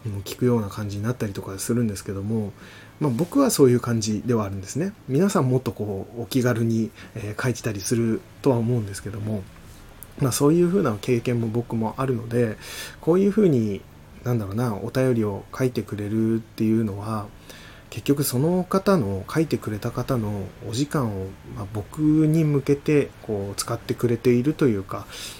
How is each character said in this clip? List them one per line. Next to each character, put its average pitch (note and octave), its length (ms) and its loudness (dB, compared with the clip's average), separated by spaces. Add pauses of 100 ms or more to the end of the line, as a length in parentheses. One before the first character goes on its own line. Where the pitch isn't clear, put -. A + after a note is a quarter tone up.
も G2+ 140 -6
う - 40 -6
聞 - 160 -12
く B2 80 0
よ A#2+ 120 4
う - 20 2
な G2+ 80 -4
感 G#2 200 -6
じ G2+ 80 -6
に G2+ 60 -6
な A#2 100 -2
っ - 20 -2
た A2+ 120 -4
り G2 60 -6
と G2 100 -10
か F#2+ 160 -10
す - 160 -4
る A#2+ 80 2
ん A#2 40 2
で G2+ 100 -2
す - 80 -12
け G#2+ 80 -6
ど G2 100 -6
も、 G#2+ 300 -2 (480)
ま D3 80 0
あ、 - 20 2
僕 D#3 280 0
は C4+ 120 4
そ C#3+ 140 6
う B2 60 8
い B2 40 6
う A#2+ 60 2
感 A2+ 200 0
じ G#2+ 220 -2
で A#2+ 120 0
は G#2+ 100 2
あ G2 40 -4
る G2 80 -6
ん F#2+ 40 -6
で - 80 -14
す - 80 -8
ね。 F#3+ 160 -2 (160)
皆 E3 220 4
さ F#3+ 100 2
ん B2+ 80 2
も B2+ 100 4
っ - 20 2
と A#2 120 -4
こ G2+ 340 -6 (100)
う、 A#2 60 -8
お - 40 -6
気 B2+ 160 2
軽 A#2 220 2
に、 A2+ 260 2 (240)
え G#2 220 -8
ー、 - 60 -6
書 B2+ 60 0
い A#2 60 0
て - 80 -8
た A#2 100 -4
り G2+ 80 -4
す B2 160 -2
る A2+ 240 0 (220)
と C#3 80 4
は A#2+ 80 4
思 A#2 180 0
う A#2 40 0
ん G#2 60 -6
で G2+ 80 -10
す - 80 -12
け G2+ 80 -8
ど G#2 100 -10
も、 G#2+ 220 -4 (800)
ま C3+ 80 2
あ、 A2 40 0
そ C#3+ 160 4
う D#3 40 6
い E3+ 100 4
う F3 60 4
風 G3 140 2
な A2+ 180 0
経 B2 200 0
験 A#2+ 200 -2
も A2+ 80 -2
僕 A#2+ 280 -2
も A2 200 -2
あ C3 80 -2
る C3 100 -2
の A#2 140 -6
で、 A#2 280 0 (440)
こ D#3+ 140 2
う F#3+ 60 4
い G3 80 4
う - 20 4
風 G3 180 4
に、 A2 320 2 (440)
な B2 100 0
ん A#2 40 0
だ G#2 60 -2
ろ F#2+ 80 -6
う - 20 -6
な、 A#2 200 0
お G2 160 -6
便 C3 240 2
り A2 100 2
を G2+ 200 -2 (120)
書 C3 80 0
い B2+ 60 2
て A#2 120 -4
く G2+ 140 -8
れ G#2 120 -4
る A2+ 280 2
っ - 40 0
て - 240 -4
い A2 140 4
う A#2 60 2
の G2 140 -4
は、 G2+ 280 -4 (640)
結 - 160 -10
局 C#3+ 180 2
そ B2 160 -2
の F3 260 2
方 G3 340 2
の、 G2 340 -2
書 D#3 80 2
い D#3+ 60 2
て B2+ 100 -2
く - 140 -6
れ G#2+ 80 -4
た A#2+ 120 -4
方 B2+ 280 -2
の G#2 240 -4 (260)
お G2 40 -6
時 C3+ 140 -2
間 C#3+ 200 -2
を、 F#2+ 200 -4 (300)
ま A2 60 -8
あ、 G2 100 -8
僕 A2 280 -8
に D#3 440 4
向 D3 160 4
け C#3 160 2
て C#3+ 320 2 (140)
こ G2+ 300 -4
う、 - 40 -10
使 - 160 -4
っ A#2 60 -4
て - 160 -4
く A#2 140 0
れ A#2 100 2
て B2+ 120 6
い B2 120 6
る D3+ 100 2
と D3+ 160 2
い G#2+ 80 4
う F#2+ 60 -4
か、 G2+ 240 -8 (340)